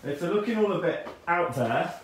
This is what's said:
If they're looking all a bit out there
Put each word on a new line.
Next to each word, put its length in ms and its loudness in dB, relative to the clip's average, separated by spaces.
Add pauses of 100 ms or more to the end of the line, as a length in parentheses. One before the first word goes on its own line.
If 160 -4
they're 120 -2
looking 260 0
all 140 4
a 80 0
bit 280 -2 (200)
out 260 2
there 380 0 (120)